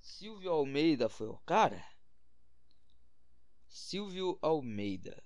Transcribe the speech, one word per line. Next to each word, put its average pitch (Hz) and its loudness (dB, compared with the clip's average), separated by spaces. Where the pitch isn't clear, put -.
Silvio 190 -6
Almeida 143 6
foi 107 -6
o 110 -8
cara? 151 6
Silvio 185 -2
Almeida. 110 0